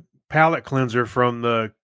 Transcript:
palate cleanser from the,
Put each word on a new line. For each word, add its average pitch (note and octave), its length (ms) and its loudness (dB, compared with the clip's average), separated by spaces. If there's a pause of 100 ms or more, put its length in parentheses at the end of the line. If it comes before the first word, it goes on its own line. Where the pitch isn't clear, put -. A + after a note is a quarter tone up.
(300)
palate D#3+ 340 2
cleanser B2 420 -2
from B2 360 0
the, A2+ 300 0 (120)